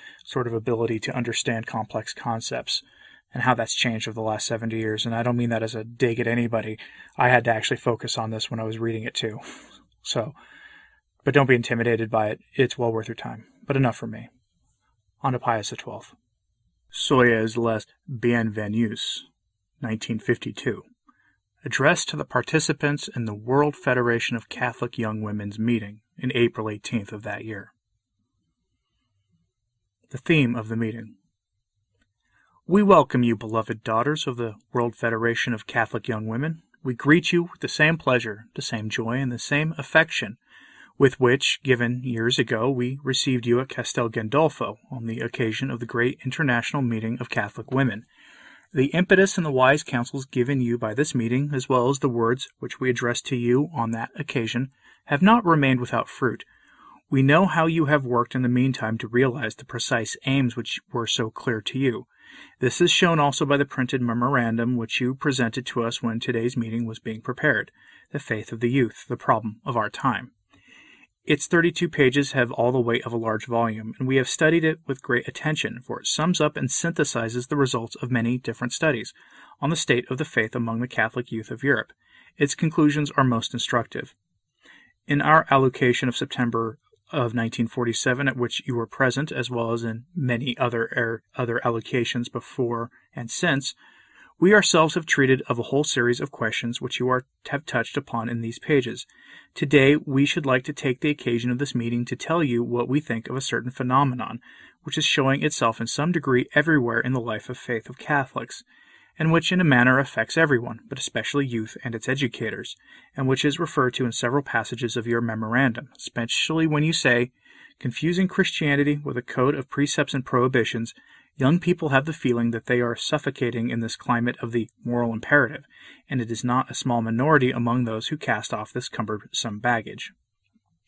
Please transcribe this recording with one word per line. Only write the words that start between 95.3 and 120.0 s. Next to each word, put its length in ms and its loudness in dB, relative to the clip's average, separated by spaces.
of 80 -2
a 60 -2
whole 200 0
series 380 0
of 80 -6
questions 500 -4
which 200 -6
you 100 0
are, 160 0
have 180 -6
touched 320 -4
upon 320 -4
in 120 -4
these 180 -8
pages. 480 0
Today, 400 6
we 280 2
should 220 0
like 200 2
to 60 -6
take 300 -4
the 80 0
occasion 400 -2
of 80 -2
this 160 -4
meeting 320 -2
to 100 -8
tell 280 -2
you 200 0
what 240 -2
we 120 2
think 280 -6
of 80 -6
a 60 -4
certain 300 -4
phenomenon, 680 0
which 120 -8
is 80 0
showing 380 2
itself 400 0
in 60 -4
some 240 0
degree 420 2
everywhere 460 2
in 140 0
the 60 0
life 300 -6
of 80 -10
faith 320 -6
of 80 -16
Catholics, 640 -4
and 160 2
which 180 2
in 80 2
a 60 4
manner 340 6
affects 380 -2
everyone, 500 2
but 100 -12
especially 480 -4
youth 380 -6
and 100 -6
its 140 -10
educators, 680 -4
and 100 0
which 160 2
is 160 2
referred 340 0
to 120 -2
in 80 -2
several 280 0
passages 540 -4
of 100 -4
your 140 0
memorandum, 800 0
especially 680 -2
when 180 2
you 100 2
say, 400 2
"Confusing 500 0
Christianity 720 2
with 140 -6
a 40 -2
code 340 2
of 140 -8
precepts 440 0